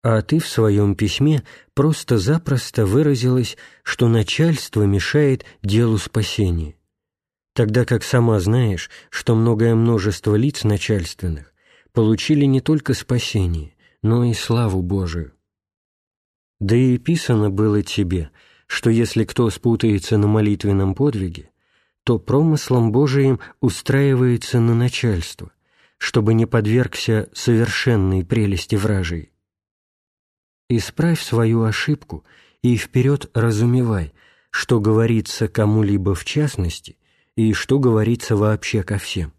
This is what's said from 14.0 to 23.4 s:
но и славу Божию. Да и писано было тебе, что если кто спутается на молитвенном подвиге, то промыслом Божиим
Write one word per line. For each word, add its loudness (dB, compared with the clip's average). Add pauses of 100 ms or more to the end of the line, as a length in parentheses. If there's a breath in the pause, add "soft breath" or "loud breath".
но 2
и 0
славу -2
Божию. -4 (1300)
Да 0
и 2
писано 0
было 0
тебе, -4 (380 soft breath)
что 0
если 0
кто -2
спутается 0
на 2
молитвенном 0
подвиге, -4 (540)
то 0
промыслом 2
Божиим 2 (200 loud breath)